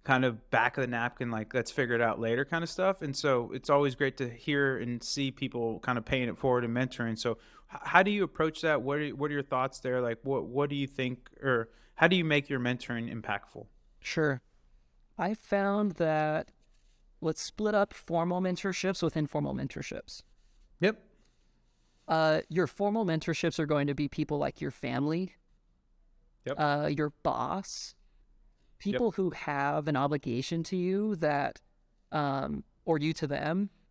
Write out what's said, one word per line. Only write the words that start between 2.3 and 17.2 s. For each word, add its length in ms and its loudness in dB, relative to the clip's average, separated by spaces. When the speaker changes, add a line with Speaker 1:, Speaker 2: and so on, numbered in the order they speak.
Speaker 1:
kind 180 -2
of 60 -6
stuff. 320 0
And 140 -4
so 360 2
it's 180 -6
always 260 4
great 220 0
to 120 -4
hear 480 0
and 260 -4
see 280 -2
people 480 -4
kind 180 -2
of 80 -6
paying 240 0
it 80 -6
forward 260 2
and 120 -2
mentoring. 420 -2
So 140 -2
h-, 100 -10
how 200 6
do 80 0
you 120 2
approach 380 -2
that? 220 2
What 160 -2
are, 100 -2
what 220 -4
are 20 -6
your 100 -2
thoughts 360 -2
there? 220 -2
Like, 220 -2
what, 220 -2
what 240 0
do 60 -4
you 120 0
think, 420 -4
or 280 2
how 120 6
do 80 6
you 80 4
make 240 2
your 120 0
mentoring 540 -2
impactful? 520 -8
Speaker 2:
Sure. 420 0
I 160 0
found 600 0
that 580 0